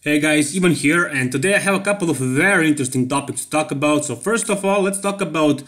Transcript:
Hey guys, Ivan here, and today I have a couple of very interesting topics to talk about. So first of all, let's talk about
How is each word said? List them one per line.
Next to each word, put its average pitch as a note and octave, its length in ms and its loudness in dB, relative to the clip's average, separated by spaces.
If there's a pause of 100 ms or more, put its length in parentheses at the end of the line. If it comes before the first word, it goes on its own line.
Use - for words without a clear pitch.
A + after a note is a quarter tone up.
Hey D3+ 140 2
guys, D3+ 380 2
Ivan F3+ 160 4
here, D3+ 320 2
and C3+ 260 -2
today C#3+ 240 0
I F#3+ 40 4
have G3 180 0
a F#3+ 80 -4
couple G3 260 -2
of C#3 60 0
very D#3+ 500 2
interesting B2+ 420 0
topics C3+ 360 -4
to - 60 -18
talk D3+ 200 -2
about. D3 340 0
So A#2+ 120 -6
first G#3+ 340 -2
of G3 140 -2
all, G3 180 2
let's G3 180 -2
talk G3 200 -4
about D#3 480 2